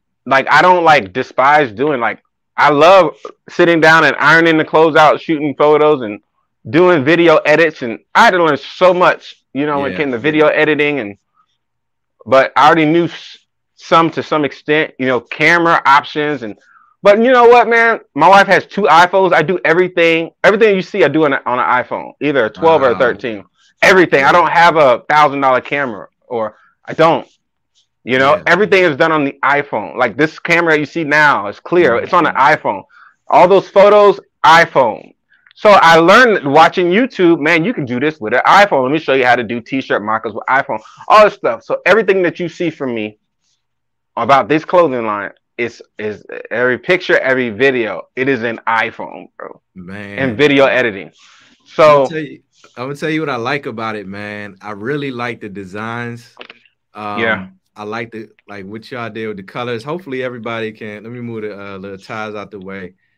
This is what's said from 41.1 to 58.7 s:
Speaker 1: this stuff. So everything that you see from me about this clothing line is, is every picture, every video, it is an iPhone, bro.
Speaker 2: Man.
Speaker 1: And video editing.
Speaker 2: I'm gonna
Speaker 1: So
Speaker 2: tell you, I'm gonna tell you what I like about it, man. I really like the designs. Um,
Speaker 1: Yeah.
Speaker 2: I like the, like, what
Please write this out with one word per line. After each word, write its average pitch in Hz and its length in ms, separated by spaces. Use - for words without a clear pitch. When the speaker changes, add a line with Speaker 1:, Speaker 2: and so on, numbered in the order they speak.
Speaker 1:
this 196 100
stuff. 120 300
So - 200
everything 196 380
that 170 180
you 175 80
see 165 220
from 135 240
me 107 240
about 120 320
this 156 160
clothing 135 400
line 104 280
is, 117 240
is 107 260
every 123 280
picture, 180 400
every 127 320
video, 110 520
it 131 120
is 123 140
an 113 240
iPhone, 113 600
bro. - 240
Speaker 2:
Man. 101 440
Speaker 1:
And 127 200
video 139 280
editing. 104 420
Speaker 2:
I'm - 40
gonna 147 300
Speaker 1:
So - 20
Speaker 2:
tell 156 100
you, 131 240
I'm 123 80
gonna 139 120
tell 156 140
you 156 100
what 156 80
I 131 80
like 139 300
about 110 300
it, 101 100
man. 104 560
I 104 80
really 135 400
like 120 300
the 107 80
designs. 113 840
Um, 104 260
Speaker 1:
Yeah. 107 260
Speaker 2:
I 107 80
like 117 260
the, 110 180
like, 101 180
what 110 240